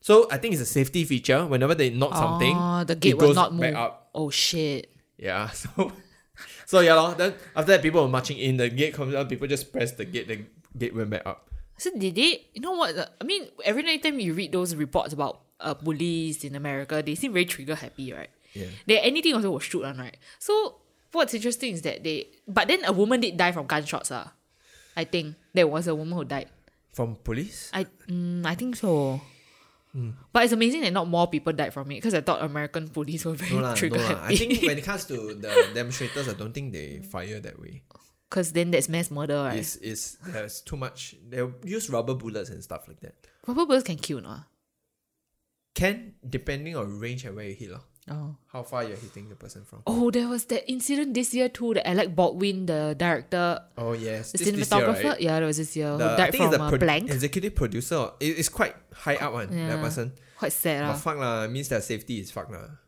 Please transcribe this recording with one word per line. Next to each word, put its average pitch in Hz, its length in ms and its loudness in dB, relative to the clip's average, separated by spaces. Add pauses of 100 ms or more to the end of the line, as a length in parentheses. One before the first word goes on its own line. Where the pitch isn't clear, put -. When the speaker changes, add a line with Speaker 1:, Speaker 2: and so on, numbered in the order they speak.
Speaker 1:
So 226 280 10
I 139 80 0
think 226 160 -2
it's 143 80 0
a 113 60 -2
safety 139 360 2
feature. 135 440 2
Whenever 135 260 4
they 139 160 4
knock 127 240 0
something, 170 420 4
Speaker 2:
Oh, 175 280 2
the 165 120 0
gate 165 160 6
Speaker 1:
it 139 60 4
Speaker 2:
will 156 160 8
Speaker 1:
goes - 20 6
Speaker 2:
not 180 240 6
Speaker 1:
back 127 140 2
Speaker 2:
move. 117 80 0
Speaker 1:
up. - 320 -4
Speaker 2:
Oh, 151 160 -2
shit. 147 640 0 (260)
Speaker 1:
Yeah, 101 320 -2
<laughs> - 80 -10
so, 190 340 -2 (760)
so 185 140 6
yeah 165 120 10
lor. 165 220 6
Then 180 180 2 (220)
after 160 160 4
that, 185 100 10
people 160 220 6
were 131 40 4
marching 127 300 0
in. 131 200 2
The 120 120 4
gate 147 240 0
comes 139 200 -4
down. 135 140 -2
People 131 200 -4
just 135 260 -2
press 117 200 -2
the 107 120 -8
gate. 92 220 -6
The 107 180 -8 (320)
gate 117 160 -4
went 110 160 -4
back - 160 -4
up. - 240 -10 (300)
Speaker 2:
So 359 180 -4
did 190 160 -2
they? 285 400 2
You 214 80 -12
know 359 120 -4
what? 320 220 0
The, 175 140 -6 (100)
I - 40 -8
mean, 359 240 -4 (160)
every 226 180 2
night 311 220 0
time 294 160 0
you 175 160 0
read 170 160 -4
those 180 240 0
reports 147 380 -2
about, 139 280 -4 (180)
uh, 156 140 -4
police 160 680 -2
in 139 100 -10
America, 143 500 -4
they 147 120 -2
seem 262 180 -4
very 180 120 4
trigger 147 280 -6
happy, 131 400 -10
right? 76 160 -14 (240)
Speaker 1:
Yeah. 92 140 -10 (180)
Speaker 2:
They, 214 140 6
anything 294 340 2
also 214 160 0
will 147 100 -2
shoot - 220 -4
one, 135 160 -8
right? 127 200 -14 (200)
So 427 380 0 (380)
what's 330 200 2
interesting 240 400 -4
is 160 80 -8
that - 220 -6
they, 156 240 -4 (200)
but 202 200 2
then 370 180 2
a 190 60 2
woman 214 300 4
did 175 160 -2
die 180 160 4
from 151 120 -6
gunshots, 151 460 -2
ah. 120 220 -10 (640)
I 170 100 -2
think 160 300 -4 (180)
there 180 140 6
was 160 200 0
a 160 80 0
woman 156 200 -6
who 156 100 -4
died. 139 220 -6 (460)
Speaker 1:
From 117 220 -4
police? - 580 -6
Speaker 2:
I, 190 120 -2 (220)
mm, 175 380 -4
I 160 100 2
think 240 200 -4
so. 143 440 2 (720)
Speaker 1:
Hmm. 120 180 -6 (220)
Speaker 2:
But 240 100 6
it's 233 80 6
amazing 240 300 4
that 196 100 2
not 180 160 0
more 170 200 4
people 156 260 -2
died 147 200 -2
from 139 180 -10
it, - 120 -10
'cause 220 100 2
I 160 60 4
thought 151 240 0
American 151 460 -4
police 151 340 -4
were 165 100 -2
very 160 220 -2
Speaker 1:
No 131 60 2
lah, 123 140 0
Speaker 2:
trigger 165 220 0
Speaker 1:
no 117 60 2
lah. - 240 -2
Speaker 2:
happy. 208 60 2
Speaker 1:
I 196 40 6
think 233 240 2
when 147 160 2
it 143 60 -8
comes 190 220 -6
to 110 300 -8
Speaker 2:
<laughs> 104 40 -14
Speaker 1:
the 107 340 4
demonstrators, 127 540 -4
I 107 60 -4
don't 107 200 -10
think 139 200 -8
they 73 260 -10
fire 98 400 -10
that - 200 -14
way. - 240 -18 (460)
Speaker 2:
'Cause 170 220 -2
then 170 200 2
that's 170 180 2
mass 170 200 -2
murder, 143 340 -2
right? 117 160 -4
Speaker 1:
It's, - 180 -6
it's, - 400 -10 (100)
there's 107 320 -10
too - 160 -10
much. - 400 -10 (140)
They'll 123 240 -4 (100)
use 214 260 -6
rubber 123 240 0
bullets 110 360 -6
and 87 120 -14
stuff - 280 -12
like - 180 -20
that. - 80 -20 (320)
Speaker 2:
Rubber 277 180 2
bullets 262 220 4
can 170 100 -4
kill, 139 220 -6
no? - 240 -14 (1300)
Speaker 1:
Can, 208 480 -2
depending 143 540 -8
on 101 220 -8
range 123 260 -8
and 101 100 -12
where 107 160 -12
you 98 40 -12
hit, 98 160 -16
lor. - 100 -16 (260)
Speaker 2:
Oh. 147 280 -10 (180)
Speaker 1:
How 127 100 -12
far 120 220 -6
you're 104 100 -10
hitting 104 320 -16
the 101 80 -18
person 101 300 -18
from. 110 220 -20
Speaker 2:
Oh, 240 240 4
there 240 180 2
was 240 160 -4
that - 260 -2
incident 277 420 -2
this 240 200 0
year 247 160 2
too, 233 240 -2
the 196 120 2
Alec 180 300 2
Baldwin, 185 500 2
the 151 320 0
director, 175 600 2 (180)
Speaker 1:
Oh, 117 160 -2
yes. 110 380 -6
Speaker 2:
the 185 60 -4
Speaker 1:
This, 175 140 0
this 202 40 -2
year, 208 80 0 (240)
Speaker 2:
cinematographer. 226 160 2
Speaker 1:
right? 294 180 0
Speaker 2:
Yeah, 160 180 2
that 160 60 2
was 151 120 0
this 156 180 -4
year. 147 220 -2
Speaker 1:
The, - 100 2
Speaker 2:
Who 113 60 2
Speaker 1:
I - 40 4
Speaker 2:
died 180 140 4
Speaker 1:
think 180 140 2
it's 165 100 6
Speaker 2:
from - 60 4
Speaker 1:
the 151 40 0
Speaker 2:
a 147 40 0
Speaker 1:
pro-, 139 100 4
Speaker 2:
blank. 156 320 4
Speaker 1:
executive 147 440 -2
producer. 123 560 0 (100)
It, 160 180 -2
it's 156 80 0
quite - 280 -2 (180)
high 143 240 0
up 143 160 -4
one, 107 160 -6
that 175 80 -4
Speaker 2:
Yeah. 160 240 -2
Speaker 1:
person. 131 320 -4 (240)
Speaker 2:
Quite - 160 -2
sad 147 300 0
Speaker 1:
But 147 40 0
Speaker 2:
lah. 143 80 0
Speaker 1:
fuck 147 220 -4
lah, 117 300 -2
means 131 200 -6
their 113 140 0
safety 110 400 -6
is 95 100 -14
fucked 98 200 -12
lah. 120 260 -14 (100)